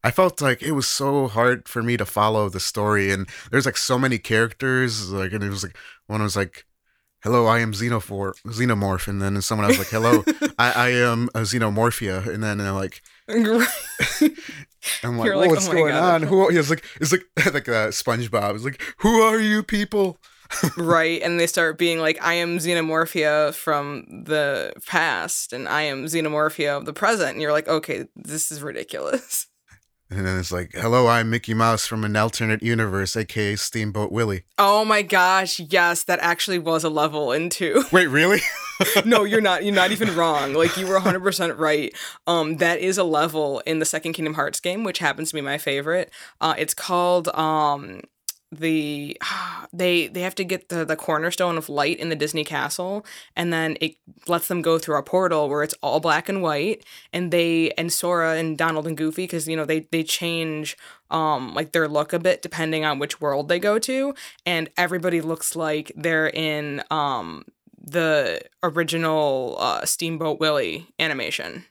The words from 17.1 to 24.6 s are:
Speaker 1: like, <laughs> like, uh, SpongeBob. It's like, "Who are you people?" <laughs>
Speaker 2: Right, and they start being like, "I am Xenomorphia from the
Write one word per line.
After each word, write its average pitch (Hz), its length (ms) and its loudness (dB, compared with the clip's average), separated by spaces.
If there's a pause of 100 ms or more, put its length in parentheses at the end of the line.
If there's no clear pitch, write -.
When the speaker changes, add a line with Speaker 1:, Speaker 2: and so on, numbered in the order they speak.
Speaker 1:
like, 180 140 2 (100)
<laughs> 156 180 2
like, 143 140 -2
uh, 110 220 2
SpongeBob. 110 680 0
It's 107 80 -8
like, 139 180 -8 (180)
"Who 226 220 6
are 220 180 6
you 214 240 2
people?" 202 540 0 (320)
<laughs> - 280 -2
Speaker 2:
Right, 165 440 4
and 170 160 0
they 170 100 4
start 165 300 2
being 170 220 2
like, 160 240 0
"I 170 120 2
am 170 240 0
Xenomorphia 160 960 0
from 143 520 -4 (180)
the 143 480 -2 (140)